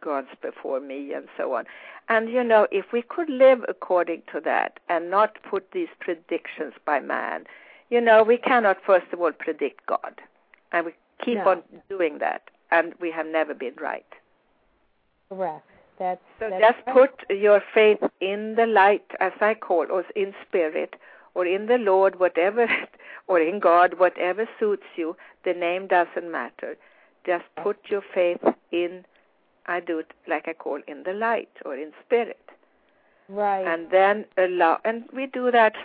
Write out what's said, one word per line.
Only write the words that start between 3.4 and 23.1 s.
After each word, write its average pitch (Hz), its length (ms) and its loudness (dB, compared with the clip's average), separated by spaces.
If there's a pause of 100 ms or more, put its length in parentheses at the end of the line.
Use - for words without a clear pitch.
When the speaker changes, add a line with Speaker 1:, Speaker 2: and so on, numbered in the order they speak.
Speaker 1:
according 170 560 -2 (100)
to 151 80 -6
that - 380 -2 (100)
and 170 220 -4
not 208 320 0
put - 280 -8
these 175 180 -4 (100)
predictions 160 760 -8 (100)
by 147 160 0
man, 117 460 -8 (440)
you 240 120 2
know, 220 220 8
we 233 140 4
cannot, 226 460 0
first 185 300 2
of 175 80 -8
all, 160 100 0
predict 151 540 -8
God. - 340 -6 (520)
And 170 160 -2
we 160 60 -14 (300)
keep 240 140 -2
Speaker 2:
No. 190 140 2
Speaker 1:
on 180 120 0 (240)
doing 170 300 -4
that, - 320 -6 (220)
and 170 240 0
we 170 160 -8
have 160 160 -8
never 156 260 -4
been 135 220 -12
right. - 300 -10 (1200)
Speaker 2:
Correct. 185 360 -8 (340)
That's, 185 220 -6 (180)
Speaker 1:
So 220 100 -8
Speaker 2:
that's 190 120 -2
Speaker 1:
just 233 260 4
Speaker 2:
right. 262 80 0
Speaker 1:
put 269 340 4
your 202 300 6
faith 214 420 4 (180)
in 208 360 -6
the 226 100 4
light, 202 400 4 (140)
as 185 200 -2
I 214 140 2
call, 180 380 -2
or 180 120 -2 (120)
in 196 180 -4 (140)
spirit, 160 480 -2 (400)
or 180 100 -2
in 196 220 -4
the 247 100 4
Lord, 190 420 2
whatever, 190 480 2
<laughs> - 600 -8